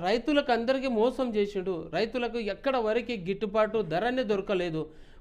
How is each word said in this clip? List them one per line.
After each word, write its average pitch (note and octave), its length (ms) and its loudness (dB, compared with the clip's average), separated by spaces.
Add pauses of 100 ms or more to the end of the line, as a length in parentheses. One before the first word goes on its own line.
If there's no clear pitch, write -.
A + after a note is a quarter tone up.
రైతులకు C4+ 460 2
అందరికీ B3 360 2
మోసం B3 480 2
చేసిండు, F#3+ 580 -2
రైతులకు A#3 460 -2
ఎక్కడ A#3 380 -2
వరకు A3 340 0
గిట్టుబాటు G#3+ 720 0
ధరనే G#3+ 420 0
దొరకలేదు. F3+ 640 -2 (320)